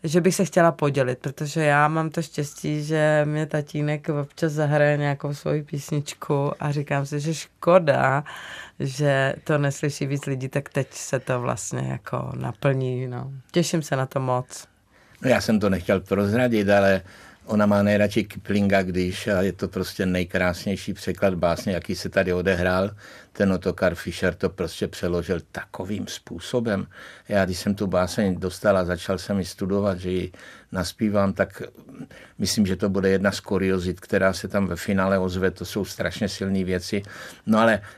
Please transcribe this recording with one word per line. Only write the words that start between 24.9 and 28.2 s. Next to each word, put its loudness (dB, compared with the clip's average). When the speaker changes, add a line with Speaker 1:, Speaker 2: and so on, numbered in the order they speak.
Speaker 2:
takovým -8
způsobem. -4
Já, 4
když -2
jsem -2
tu -2
báseň 0